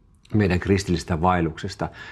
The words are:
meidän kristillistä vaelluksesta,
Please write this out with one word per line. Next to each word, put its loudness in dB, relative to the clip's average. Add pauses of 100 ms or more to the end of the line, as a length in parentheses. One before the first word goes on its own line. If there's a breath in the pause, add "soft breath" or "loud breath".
(340)
meidän 4
kristillistä 0
vaelluksesta, -2 (220 loud breath)